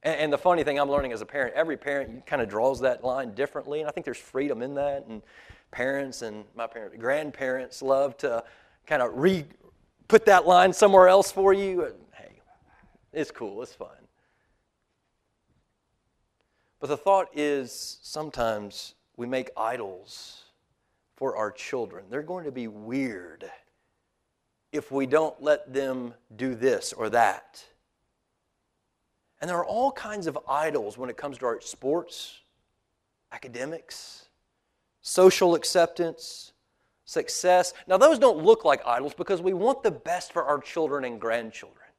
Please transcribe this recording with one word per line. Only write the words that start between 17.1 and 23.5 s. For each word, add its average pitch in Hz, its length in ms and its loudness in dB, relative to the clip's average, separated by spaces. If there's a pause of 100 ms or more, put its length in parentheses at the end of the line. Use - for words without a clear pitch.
is 143 720 -6
sometimes 113 920 -8 (200)
we 120 120 -10
make 127 280 -6
idols 110 880 -10 (680)
for 131 220 -4
our 107 160 -4
children. 98 580 -10
They're 135 120 -8
going 170 220 -12
to 147 60 -8
be 123 160 -10
weird 107 800 -10 (1200)